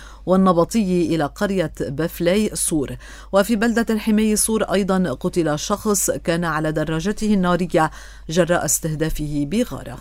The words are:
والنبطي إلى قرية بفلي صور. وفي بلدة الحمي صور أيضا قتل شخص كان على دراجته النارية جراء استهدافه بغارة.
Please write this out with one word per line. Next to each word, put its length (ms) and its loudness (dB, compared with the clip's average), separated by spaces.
والنبطي 880 2
إلى 100 0
قرية 560 -2
بفلي 760 0
صور. 360 -2
وفي 240 4
بلدة 340 2
الحمي 460 2
صور 260 0
أيضا 500 0
قتل 460 0
شخص 520 0
كان 340 -2
على 280 -2
دراجته 640 0
النارية 560 2
جراء 360 2
استهدافه 840 -2
بغارة. 500 -4